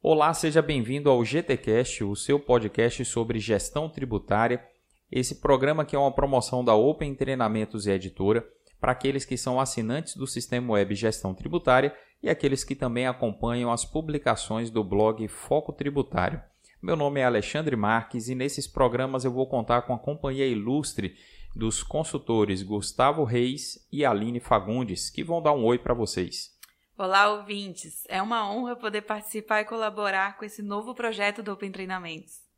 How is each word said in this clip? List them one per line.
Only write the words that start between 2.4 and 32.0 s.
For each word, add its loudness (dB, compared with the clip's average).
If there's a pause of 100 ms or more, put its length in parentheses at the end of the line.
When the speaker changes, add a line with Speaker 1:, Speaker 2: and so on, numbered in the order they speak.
Speaker 1:
podcast 2
sobre -2
gestão -2
tributária. 0 (480)
Esse -2
programa 4
que -6
é 2
uma 4
promoção 0
da 8
Open 4
Treinamentos -2
e 4
Editora 2 (360)
para 2
aqueles 0
que -4
são 0
assinantes -4
do -6
Sistema -4
Web 2
Gestão -2
Tributária 2 (260)
e -4
aqueles 2
que -6
também -2
acompanham -2
as -2
publicações -2
do 0
blog 2
Foco -2
Tributário. -2 (400)
Meu 0
nome 0
é 2
Alexandre 0
Marques 0
e -4
nesses -4
programas 0
eu 2
vou 0
contar 0
com -2
a -4
companhia -2
ilustre -2 (400)
dos -2
consultores 0
Gustavo 0
Reis -2
e -2
Aline 2
Fagundes, 0
que -8
vão -2
dar 2
um 2
oi 4
pra 0
vocês. -4 (440)
Speaker 2:
Olá, 4
ouvintes! -10
É -4
uma -2
honra -4
poder -4
participar -2
e -4
colaborar -2
com -12
esse -14
novo -6
projeto -2
do -8
Open -8
Treinamentos. -10 (160)